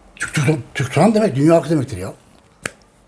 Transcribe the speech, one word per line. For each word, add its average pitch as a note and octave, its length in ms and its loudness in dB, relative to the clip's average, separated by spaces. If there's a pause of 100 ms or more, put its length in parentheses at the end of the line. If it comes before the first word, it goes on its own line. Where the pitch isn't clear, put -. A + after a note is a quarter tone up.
(160)
Türk, - 180 -12
Türk, D3+ 420 -2
Türk - 160 -6
Turan G3 240 4
demek G#3+ 200 0
dünya D#3 200 4
halkı D3 140 0
demektir B2+ 280 -2
ya. F#2 160 -10 (960)